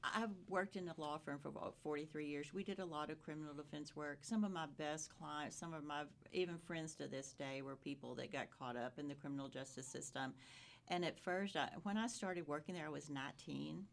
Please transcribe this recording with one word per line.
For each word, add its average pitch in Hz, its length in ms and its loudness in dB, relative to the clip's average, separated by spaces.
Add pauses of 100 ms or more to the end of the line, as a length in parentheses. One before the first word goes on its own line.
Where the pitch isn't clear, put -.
I've 220 260 4 (180)
worked 190 280 4
in 180 120 0
a 165 80 -2
law 151 220 2
firm 143 220 -2
for 143 80 -2
about 151 340 -2
forty-three 151 440 2
years. 147 280 0
We 196 80 2
did 196 160 0
a 190 60 2
lot 151 260 2
of 156 120 -2
criminal 151 320 -4
defense 147 420 -4
work. 147 260 0
Some 220 220 6
of 196 80 4
my 165 140 2 (120)
best 156 400 2
clients, 151 380 -2
some 165 180 -4
of 156 80 -2
my 147 220 0 (280)
even 175 260 4
friends 160 380 -2
to 143 120 -2
this 135 240 -2
day 135 300 -2
were 135 120 -4
people 135 420 -4
that 123 160 -2
got 135 140 0 (100)
caught 123 200 -2
up 123 220 0
in 143 100 -2
the 143 60 -2
criminal 139 340 -2
justice 131 400 -6
system. 131 460 -2 (540)
And 175 160 4
at - 140 2
first, 190 380 2
I, 143 120 6 (140)
when 202 140 2
I 226 100 4
started 185 400 0
working 151 300 0
there, 156 100 -2
I 156 40 -2
was 143 200 -4
nineteen. 147 840 -2